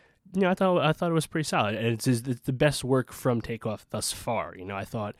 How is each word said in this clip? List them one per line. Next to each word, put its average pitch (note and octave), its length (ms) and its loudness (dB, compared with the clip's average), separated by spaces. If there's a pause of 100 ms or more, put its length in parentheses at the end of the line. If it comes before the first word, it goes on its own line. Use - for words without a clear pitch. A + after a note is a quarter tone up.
(340)
you F#3+ 80 2
know, F3+ 80 6
I F#3 40 4
thought, F#3 280 4
I D3+ 120 4
thought F3 180 0
it E3 40 2
was D#3 120 0
pretty D#3 180 -4
solid, A2+ 300 0
and A2+ 120 0
it's, A#2 200 0
it's B2 340 0
the C#3 120 -2
best C#3+ 300 2
work C3 280 0
from A#2+ 300 0
Takeoff A2 480 -8
thus - 220 -4
far. F2 440 -4
You F#2 100 -14
know, G2 100 -6
I G2 100 -4
thought G#2+ 340 -6